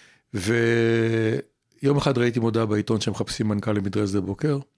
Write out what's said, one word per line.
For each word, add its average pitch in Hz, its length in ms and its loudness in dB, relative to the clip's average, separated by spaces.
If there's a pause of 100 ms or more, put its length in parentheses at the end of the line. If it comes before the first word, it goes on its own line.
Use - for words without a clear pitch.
(340)
ויום 113 1600 0
אחד 139 200 2
ראיתי 120 220 2
מודעה 113 260 2
בעיתון 104 360 0
שמחפשים 110 460 -4
מנכ"ל 104 240 -2
למדרשת 101 400 -2
שדה 101 100 0
בוקר. 139 360 -2 (200)